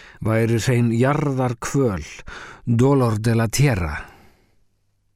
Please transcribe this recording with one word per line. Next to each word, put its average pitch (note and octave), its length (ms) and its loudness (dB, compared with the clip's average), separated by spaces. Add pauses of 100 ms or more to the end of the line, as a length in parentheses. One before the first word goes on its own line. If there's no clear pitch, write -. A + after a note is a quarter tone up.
(220)
væri A2+ 400 2
hrein A#2+ 320 2
jarðarkvöl, B2+ 1120 0 (600)
dolor A#2+ 500 2
de A2+ 160 0
la A2+ 140 0
tierra. G2+ 480 0 (1200)